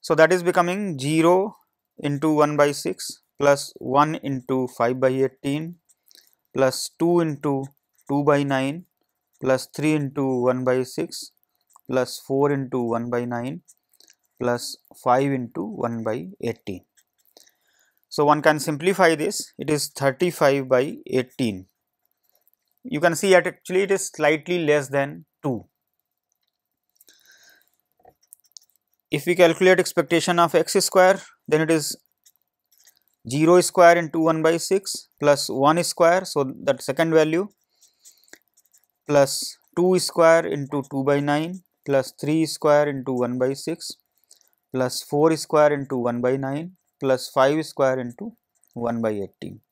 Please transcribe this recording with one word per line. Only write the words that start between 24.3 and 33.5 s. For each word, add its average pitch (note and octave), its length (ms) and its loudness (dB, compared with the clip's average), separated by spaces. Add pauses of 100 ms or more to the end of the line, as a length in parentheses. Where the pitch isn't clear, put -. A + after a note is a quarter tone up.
less D3 240 2
than C#3+ 360 -6 (160)
two. A#2 240 -6 (3500)
If D3 160 -4
we F3 100 0
calculate F3+ 440 6
expectation E3+ 600 0
of E3+ 160 2
x D#3+ 180 2
square, F#3 480 4 (260)
then D3+ 140 2
it D#3+ 100 0
is D#3 240 0 (1300)
zero D#3 320 6